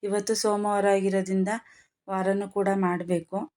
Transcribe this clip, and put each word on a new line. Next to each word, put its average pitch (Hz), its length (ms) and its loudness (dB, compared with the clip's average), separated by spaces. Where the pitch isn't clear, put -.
ಇವತ್ತು 202 340 0
ಸೋಮವಾರ 208 440 2
ಆಗಿರೋದ್ರಿಂದ 190 520 0
ವಾರನೂ 196 400 -2
ಕೂಡ 196 120 2
ಮಾಡ್ಬೇಕು. 175 500 -2